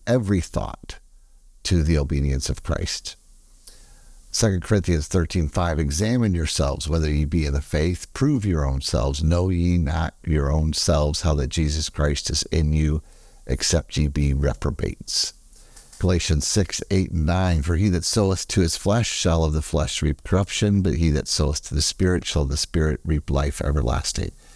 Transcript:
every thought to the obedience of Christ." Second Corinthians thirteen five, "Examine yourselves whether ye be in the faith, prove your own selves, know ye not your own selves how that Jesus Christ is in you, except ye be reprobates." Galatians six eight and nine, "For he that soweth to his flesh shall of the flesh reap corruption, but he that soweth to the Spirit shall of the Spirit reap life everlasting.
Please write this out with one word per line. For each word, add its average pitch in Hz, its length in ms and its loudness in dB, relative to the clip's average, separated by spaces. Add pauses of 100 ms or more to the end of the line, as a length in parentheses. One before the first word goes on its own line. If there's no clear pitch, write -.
every 104 340 2
thought - 600 -8 (640)
to 85 180 2
the 78 160 4
obedience 69 520 0
of - 140 -6
Christ." - 520 -6 (1200)
Second 95 280 2
Corinthians 87 420 2
thirteen 85 420 0
five, 85 300 -2
"Examine 101 560 0
yourselves 73 560 -2
whether 78 180 2
ye 76 160 2
be 76 220 0
in 69 80 -2
the 71 80 0
faith, 82 540 -2
prove 135 280 0
your 82 220 0
own 67 160 -2
selves, 69 400 -2
know 87 280 2
ye 87 280 2
not 82 380 0 (100)
your 73 260 2
own 78 220 2
selves 76 480 0
how 78 140 2
that 71 140 -2
Jesus 78 380 -2
Christ - 440 -2
is - 100 -2 (100)
in 78 220 2
you, 76 300 2 (420)
except - 500 -2
ye 76 120 2
be 71 260 0
reprobates." - 1000 -4 (640)
Galatians 87 480 2
six - 420 0
eight 95 220 0
and 80 160 0
nine, 87 340 2
"For 85 140 0
he 101 140 2
that 87 140 0
soweth 95 440 0
to - 140 2
his 82 140 2
flesh 107 320 0
shall 82 360 0
of 78 100 2
the 76 80 0
flesh - 400 -2
reap 76 220 0
corruption, 101 580 2
but 92 140 0
he 80 160 4
that 73 160 0
soweth 73 380 0
to - 100 -6
the 73 80 0
Spirit 92 420 0
shall - 160 0
of 69 80 0
the 71 80 -2
Spirit 78 480 0
reap 76 240 -2
life 71 320 -2
everlasting. 62 680 -2 (240)